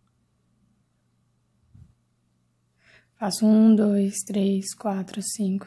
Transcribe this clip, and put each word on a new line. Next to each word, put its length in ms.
Faço 320
um, 280
dois, 520
três, 480
quatro, 480
cinco, 440